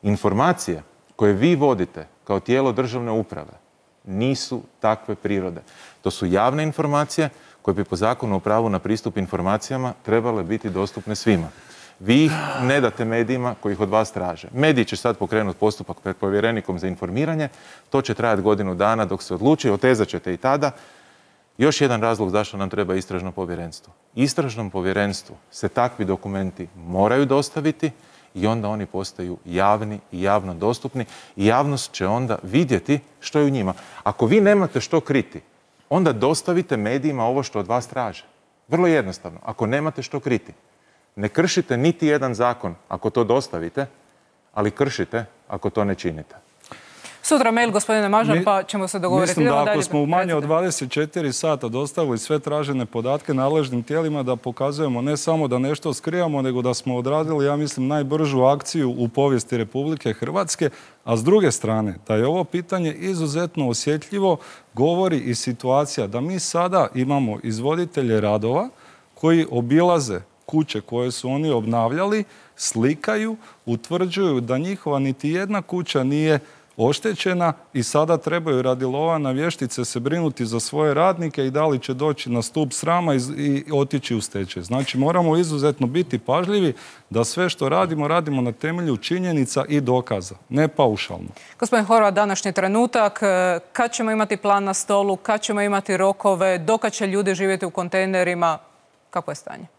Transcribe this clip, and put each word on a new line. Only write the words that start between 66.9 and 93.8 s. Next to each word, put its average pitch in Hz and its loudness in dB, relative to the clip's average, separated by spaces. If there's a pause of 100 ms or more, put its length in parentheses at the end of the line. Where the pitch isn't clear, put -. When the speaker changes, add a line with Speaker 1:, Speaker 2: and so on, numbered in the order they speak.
Speaker 3:
imamo 127 0
izvoditelje 127 0
radova 113 0 (440)
koji 165 4
obilaze 127 2 (240)
kuće 156 -2
koje 123 -4
su 127 -8
oni 147 -2
obnavljali, 123 0 (320)
slikaju, 214 -2 (280)
utvrđuju 165 0
da 123 -2
njihova 160 -4
niti 135 -2
jedna 196 -2
kuća 160 -2
nije 147 2 (420)
oštećena 175 2 (200)
i 123 0
sada 156 2
trebaju 156 0
radi 127 0
lova 151 0
na 139 -2
vještice 131 -2
se - -6
brinuti 143 -2
za 113 -2
svoje 147 0
radnike 165 0
i 131 -2
da 151 0
li 135 2
će 131 -6
doći 143 -2
na 120 2
stup 147 -2
srama 165 0
i, 131 2 (180)
i 139 0 (100)
otići 139 0
u 107 0
stečaj. 92 -8
Znači, 127 -4
moramo 165 4
izuzetno 147 2
biti 151 -2
pažljivi 175 0 (360)
da 113 0
sve 175 0
što 135 -2
radimo, 160 2
radimo 151 0
na 120 0
temelju 160 -2
činjenica 165 0
i 147 2
dokaza, 120 -2 (140)
ne 147 2
paušalno. 104 0 (320)
Speaker 2:
Gospodin 226 2
Horvat, 214 4
današnji 196 0
trenutak, 208 2
e, 185 2 (140)
kad 240 0